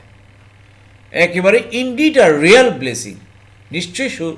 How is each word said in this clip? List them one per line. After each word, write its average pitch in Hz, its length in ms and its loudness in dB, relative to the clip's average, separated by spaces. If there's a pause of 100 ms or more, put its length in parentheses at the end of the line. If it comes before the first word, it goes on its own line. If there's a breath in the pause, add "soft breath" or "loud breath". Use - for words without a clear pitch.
(1120)
একেবারে 180 600 0
indeed 254 420 -2
a 220 160 4
real 190 400 4
blessing, 120 440 -8 (580)
নিশ্চয়ই 175 380 -6
সু-, 165 280 -8